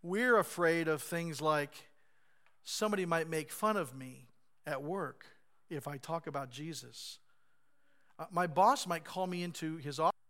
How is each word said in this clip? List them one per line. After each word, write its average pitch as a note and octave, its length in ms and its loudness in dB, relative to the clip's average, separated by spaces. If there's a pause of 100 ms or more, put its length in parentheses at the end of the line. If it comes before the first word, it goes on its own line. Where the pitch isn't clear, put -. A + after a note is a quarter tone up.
We're A3 360 4
afraid E3 480 4
of D#3 160 0
things E3+ 380 -4
like, D3+ 500 0 (720)
"Somebody G#3 420 0
might E3 240 0
make D#3 220 -2
fun G#3+ 260 2
of C3+ 200 -2
me C3 320 -14 (360)
at C#3+ 200 -4
work D#3+ 420 -6 (420)
if D3 200 -6
I C#3+ 100 -8
talk D#3+ 300 -6
about C#3 220 -6
Jesus. B2+ 680 -12 (1000)
Uh, D#3+ 140 -10
my F3+ 160 2
boss F#3+ 400 6
might E3+ 180 -4
call F#3 220 -4
me F3+ 160 -2
into D#3+ 360 -4
his C#3 200 -8
office. E3 160 4 (160)